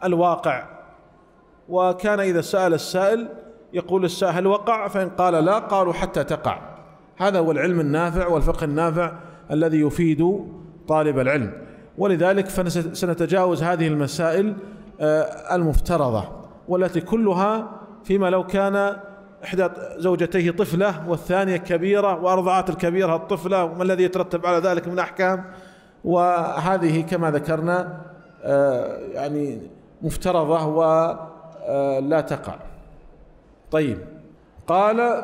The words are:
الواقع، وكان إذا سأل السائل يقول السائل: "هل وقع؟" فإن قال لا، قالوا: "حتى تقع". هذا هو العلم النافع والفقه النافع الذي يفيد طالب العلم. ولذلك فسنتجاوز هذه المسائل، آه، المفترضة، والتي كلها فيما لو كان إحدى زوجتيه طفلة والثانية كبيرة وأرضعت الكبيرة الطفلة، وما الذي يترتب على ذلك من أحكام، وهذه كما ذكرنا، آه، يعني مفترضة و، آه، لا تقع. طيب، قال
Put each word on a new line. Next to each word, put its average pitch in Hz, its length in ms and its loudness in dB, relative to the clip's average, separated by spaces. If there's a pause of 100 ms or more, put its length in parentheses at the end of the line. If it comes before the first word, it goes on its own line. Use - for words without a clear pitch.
الواقع، 165 600 0 (1040)
وكان 185 520 2
إذا 180 200 2
سأل 185 340 2
السائل 196 540 0 (440)
يقول 180 320 0
السائل: 175 300 0
"هل 185 120 0
وقع؟" 202 420 2
فإن 190 200 -2
قال 170 360 2
لا، 202 140 4
قالوا: 190 340 0
"حتى 175 320 -2
تقع". 156 340 -4 (580)
هذا 190 220 2
هو 160 120 2
العلم 165 300 2
النافع 165 460 0
والفقه 165 380 2
النافع 165 480 0 (380)
الذي 156 300 2
يفيد 160 680 2 (420)
طالب 151 300 2
العلم. 127 340 0 (460)
ولذلك 190 480 2
فسنتجاوز 175 1160 0
هذه 165 240 2
المسائل، 165 680 0 (460)
آه، 151 220 4 (320)
المفترضة، 147 680 2 (440)
والتي 180 320 0
كلها 214 680 0 (360)
فيما 190 260 2
لو 185 160 2
كان 202 500 0 (480)
إحدى 185 240 0 (280)
زوجتيه 170 540 0
طفلة 170 580 0
والثانية 180 480 0
كبيرة 180 640 0
وأرضعت 185 500 2
الكبيرة 170 460 0
الطفلة، 180 480 0
وما 170 180 -4
الذي 185 200 2
يترتب 180 440 0
على 175 120 2
ذلك 180 300 0
من 180 100 -4
أحكام، 185 460 -2 (600)
وهذه 170 960 2
كما 165 300 0
ذكرنا، 160 680 0 (420)
آه، 139 560 2
يعني 143 640 -6 (420)
مفترضة 160 640 0
و، 156 160 2 (800)
آه، 139 380 0
لا 151 200 2
تقع. 147 340 -8 (1160)
طيب، 139 280 0 (680)
قال 202 300 2 (280)